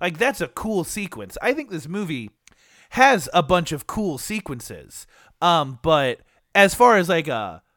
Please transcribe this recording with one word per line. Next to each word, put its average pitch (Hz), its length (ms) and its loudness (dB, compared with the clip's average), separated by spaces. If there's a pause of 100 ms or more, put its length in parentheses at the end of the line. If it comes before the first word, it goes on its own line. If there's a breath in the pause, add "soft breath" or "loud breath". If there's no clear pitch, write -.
like, 175 180 -4
that's 240 220 0
a 160 80 -4
cool 208 360 -4
sequence. - 560 -10
I 254 140 0
think 285 160 -10
this 151 180 -10
movie 160 420 -8 (600 soft breath)
has 240 420 4
a 175 100 4
bunch 165 300 2
of 147 140 -8
cool 185 320 -4
sequences. 123 880 -10 (340 soft breath)
Um, 151 420 0
but 143 380 2 (340)
as 202 200 6
far 240 220 8
as, 175 120 2
like, 165 200 0
a 104 340 -6 (140)